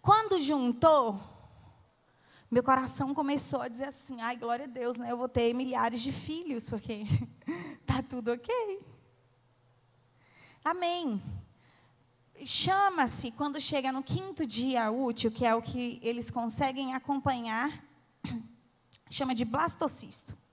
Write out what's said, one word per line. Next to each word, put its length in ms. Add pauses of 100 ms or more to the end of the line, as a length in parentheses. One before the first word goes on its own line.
Quando 400
juntou, 800 (1300)
meu 100
coração 520
começou 480
a 60
dizer 180
assim: 340
"Ai, 160
glória 300
a 20
Deus, 280
né? 140
Eu 60
vou 100
ter 280
milhares 480
de 100
filhos, 560
porque 360 (420)
<laughs> 400
tá 160
tudo 300
ok." 200 (2000)
Amém. 600 (1200)
Chama-se, 840
quando 280
chega 320
no 120
quinto 440
dia 440
útil, 420
que 140
é 80
o 80
que 400
eles 280
conseguem 640
acompanhar, 880 (400)
<clears throat> 840
chama 260
de 120
blastocisto. 880 (160)